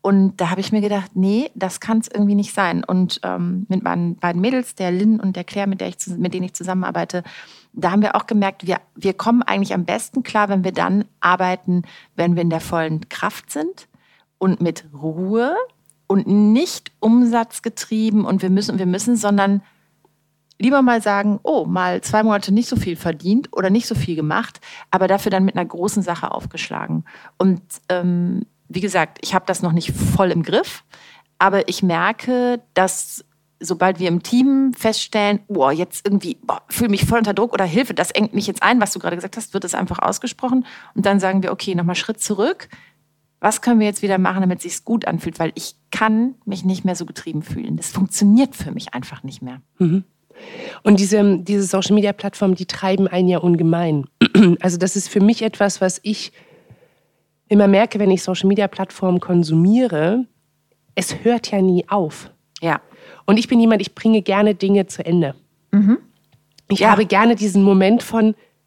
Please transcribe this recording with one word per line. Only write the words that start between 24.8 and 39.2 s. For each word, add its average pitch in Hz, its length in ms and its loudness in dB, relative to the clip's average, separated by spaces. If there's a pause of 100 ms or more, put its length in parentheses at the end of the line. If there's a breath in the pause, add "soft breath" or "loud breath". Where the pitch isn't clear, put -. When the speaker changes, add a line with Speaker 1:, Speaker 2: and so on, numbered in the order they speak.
Speaker 1:
aber 185 160 2
dafür 196 240 0
dann 190 140 2
mit 190 100 -2
einer 175 100 -2
großen 185 380 -4
Sache 165 280 -6
aufgeschlagen. - 720 -8 (320 loud breath)
Und, 185 240 2 (280)
ähm, 180 560 -2 (220)
wie 185 140 -6
gesagt, 180 400 -2
ich - 120 -8
hab 185 140 -2
das 180 140 -4
noch 170 100 0
nicht 165 220 -2
voll - 380 0
im 165 120 0
Griff, 220 400 -2 (560 soft breath)
aber 190 300 2
ich - 120 -4
merke, 233 800 0 (120)
dass - 520 -2 (360)
sobald 180 380 0
wir 180 80 -2
im 175 160 0
Team 269 540 2
feststellen, 208 600 -2 (100)
boah, 139 220 2
jetzt 175 360 -4
irgendwie, - 360 -2
boah, - 260 -6
fühl 240 180 -2
mich 196 180 0
voll 233 140 0
unter 208 140 0
Druck 214 180 0
oder 190 140 0
Hilfe, 185 280 -2
das 165 180 -2
engt 208 220 0
mich 208 140 -2
jetzt - 160 -4
ein, 233 160 4
was 233 140 0
du 190 60 -8
gerade 175 180 -4
gesagt 214 180 -10